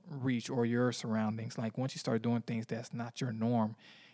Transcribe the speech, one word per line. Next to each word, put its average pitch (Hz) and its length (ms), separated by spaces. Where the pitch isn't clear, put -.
reach 131 440
or 120 160
your 120 260
surroundings. 110 640
Like, 113 220
once 131 160
you - 40
start 117 220
doing 117 220
things 117 240
that's 113 260
not 120 280
your 127 120
norm, 110 420